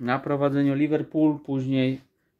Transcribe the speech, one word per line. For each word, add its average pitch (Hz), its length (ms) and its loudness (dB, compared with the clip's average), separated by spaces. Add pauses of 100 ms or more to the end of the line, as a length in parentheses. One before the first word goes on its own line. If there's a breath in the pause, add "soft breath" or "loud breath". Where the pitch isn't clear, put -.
Na 123 180 -2
prowadzeniu 139 560 0
Liverpool, 151 640 0
później 131 640 -2 (400)